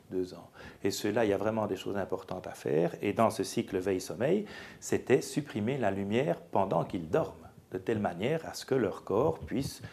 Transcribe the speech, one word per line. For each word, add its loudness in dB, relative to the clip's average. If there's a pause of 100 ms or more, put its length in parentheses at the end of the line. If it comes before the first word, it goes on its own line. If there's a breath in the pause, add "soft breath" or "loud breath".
(120)
deux -2
ans. -18 (340 loud breath)
Et 2
ceux-là, 2
il 4
y 4
a 4
vraiment 0
des 0
choses -6
importantes -6
à -10
faire. 2
Et 2
dans 6
ce 0
cycle -2
veille-sommeil, 0 (340 loud breath)
c'était 2
supprimer -2
la 2
lumière 2
pendant 2
qu'ils -4
dorment, 0 (220)
de -4
telle 0
manière -2
à -10
ce -10
que 2
leur 2
corps 2
puisse -4 (120)